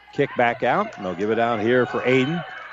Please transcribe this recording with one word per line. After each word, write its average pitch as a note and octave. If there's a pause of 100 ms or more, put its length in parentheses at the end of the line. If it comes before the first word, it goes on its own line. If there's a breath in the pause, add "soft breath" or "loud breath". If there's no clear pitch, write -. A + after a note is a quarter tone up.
(140)
kick C#3
back A#2
out, E3
and G2+
they'll F#2
give G2
it A2+
out A#2
here A#2+
for A2+
Aiden. C3 (300)